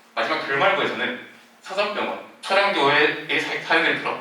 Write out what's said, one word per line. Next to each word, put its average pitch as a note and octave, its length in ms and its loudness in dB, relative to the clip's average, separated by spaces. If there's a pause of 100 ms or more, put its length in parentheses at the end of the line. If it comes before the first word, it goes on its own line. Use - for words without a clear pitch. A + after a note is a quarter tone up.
(160)
마지막 - 300 -2
결말부에서는 G3 840 0 (340)
사전병원, - 580 -2 (220)
초량교회의 D#3 1000 2
사-, D3 220 -4
사연을 D#3+ 380 0
들어 - 220 -4